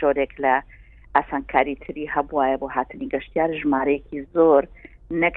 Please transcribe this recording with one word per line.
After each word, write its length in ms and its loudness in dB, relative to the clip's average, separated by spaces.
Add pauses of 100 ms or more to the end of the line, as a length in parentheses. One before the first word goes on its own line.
جۆرێک 320 0 (100)
لە 120 4 (600)
ئاسانکاری 600 0
تری 300 -12 (100)
هەبوایە 460 0
بۆ 140 -6
هاتنی 380 -6
گەشتیار، 360 -2 (100)
ژمارەیەکی 600 0 (140)
زۆر 300 6 (580)
نەک 160 0